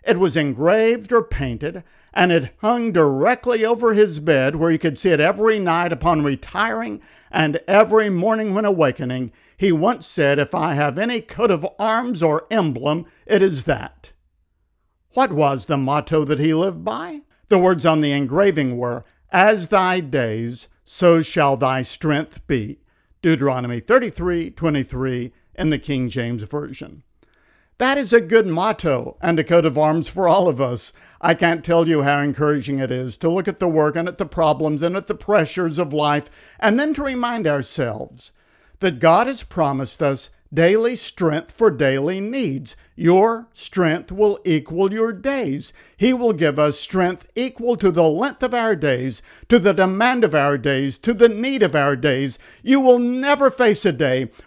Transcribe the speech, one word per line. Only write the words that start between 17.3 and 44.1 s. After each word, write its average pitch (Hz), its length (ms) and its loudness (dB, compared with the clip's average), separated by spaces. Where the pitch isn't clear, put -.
The 190 100 6
words 180 260 2
on 160 140 4
the 147 140 0
engraving 143 640 0
were, 120 260 -6
"As 190 360 4
thy 185 320 2
days, 123 720 -4
so 170 360 4
shall 143 360 0
thy 131 240 0
strength - 640 -4
be." 117 320 -4
Deuteronomy 127 600 0
thirty-three 180 680 -2
twenty-three 131 800 -4
in 165 140 -2
the 147 100 -2
King 131 280 -4
James 117 360 -6
Version. 147 600 -12
That 269 200 0
is 240 160 0
a 233 80 6
good 196 260 2
motto 170 720 -2
and 170 160 0
a 156 60 0
coat 170 220 4
of 147 120 0
arms 156 300 0
for 185 200 -2
all 180 200 4
of 135 140 0
us. 123 320 -6
I 170 140 0
can't 170 300 0
tell 170 240 2
you 151 160 2
how 143 180 2
encouraging 143 580 -2
it 131 100 -4
is 127 280 -8
to 165 120 -2
look 175 180 -2
at 196 120 -6
the 180 80 0
work 156 280 2
and 170 120 -4
at 175 100 -10
the 190 80 -6
problems 151 560 0
and 175 140 -2
at 202 120 -6
the 214 80 -6
pressures 175 640 -2
of 160 160 -4
life, 147 360 -2
and 220 200 2
then 302 140 -2
to 285 100 -6
remind 240 440 -4
ourselves 127 840 -6
that 170 200 -2
God 170 280 4
has 262 160 -8
promised 135 580 -4
us 135 280 -4
daily 214 420 2
strength - 560 -4
for 220 180 2
daily 143 520 0
needs. 202 560 -6
Your 196 580 2
strength 175 600 -4